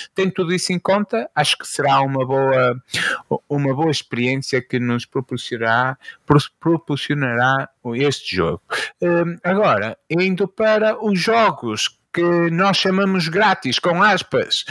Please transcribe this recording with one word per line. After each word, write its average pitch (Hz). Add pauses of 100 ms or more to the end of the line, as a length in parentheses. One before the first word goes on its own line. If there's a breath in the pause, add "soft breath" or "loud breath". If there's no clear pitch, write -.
(140 loud breath)
tem 190
tudo 180
isso 180
em 175
conta, 208
acho 151
que -
será 139
uma 135
boa, 131 (640 loud breath)
uma 139
boa 156
experiência 127
que -
nos 120
proporcionará, 123 (260 loud breath)
pro-, 147 (200)
proporcionará 135 (280)
este 135
jogo. 85 (400 loud breath)
Hum, 170
agora, 160 (100)
indo 185
para 214
os 202
jogos 196 (120)
que 175 (300)
nós 185
chamamos 190
grátis, 185
com 175
aspas, 175